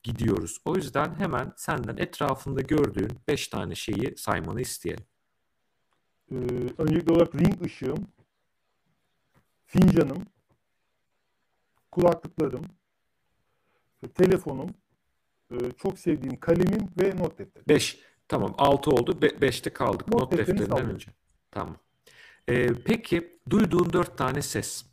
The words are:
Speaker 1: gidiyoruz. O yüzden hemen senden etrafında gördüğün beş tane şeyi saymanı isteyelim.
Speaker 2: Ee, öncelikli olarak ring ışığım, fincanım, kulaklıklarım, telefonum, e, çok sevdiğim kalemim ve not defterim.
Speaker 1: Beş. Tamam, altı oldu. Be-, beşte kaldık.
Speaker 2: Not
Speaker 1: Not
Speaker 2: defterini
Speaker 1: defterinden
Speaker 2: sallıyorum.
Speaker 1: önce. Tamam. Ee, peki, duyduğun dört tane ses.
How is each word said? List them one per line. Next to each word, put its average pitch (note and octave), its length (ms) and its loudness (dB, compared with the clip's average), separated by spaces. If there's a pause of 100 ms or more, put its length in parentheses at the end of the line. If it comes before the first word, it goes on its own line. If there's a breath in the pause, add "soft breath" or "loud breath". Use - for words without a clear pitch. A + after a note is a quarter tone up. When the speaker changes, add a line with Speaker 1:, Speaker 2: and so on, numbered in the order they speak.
Speaker 1:
gidiyoruz. G#2+ 600 -2
O E3 120 -2
yüzden D#3 420 -2
hemen D3+ 380 -2
senden - 400 -4
etrafında C#3+ 640 -4
gördüğün C3 580 -2 (100)
beş - 200 -2
tane F#2+ 260 -6
şeyi - 420 -4
saymanı F2 440 -2
isteyelim. - 440 -8 (1300)
Speaker 2:
Ee, - 20 -8 (440)
öncelikli D#3 340 2
olarak E3 220 4
ring - 300 2
ışığım, - 440 -6 (1600)
fincanım, E3 560 4 (1700)
kulaklıklarım, E3 760 0 (1500)
telefonum, F3+ 600 2 (760)
e, B2 60 -10 (200)
çok F#3+ 220 -6
sevdiğim D3+ 420 -4
kalemim F#3 480 2 (120)
ve F#3+ 180 0
not - 200 -4
defterim. - 300 -14
Speaker 1:
Beş. C#3+ 320 2 (280 soft breath)
Tamam, - 300 -2
altı C#3+ 320 4
oldu. - 320 2
Be-, - 180 2
beşte C#3+ 300 0
kaldık. - 380 -2
Speaker 2:
Not A3 120 4
Speaker 1:
Not B2+ 120 0
Speaker 2:
defterini A#2 160 2
Speaker 1:
defterinden G#2 220 0
Speaker 2:
sallıyorum. A#2 240 -2
Speaker 1:
önce. - 120 -12 (440)
Tamam. G2 260 -8 (720 soft breath)
Ee, B2 240 2 (120)
peki, - 560 -2 (100)
duyduğun F3 420 4
dört D3 260 0
tane C#3 240 -2
ses. - 500 -6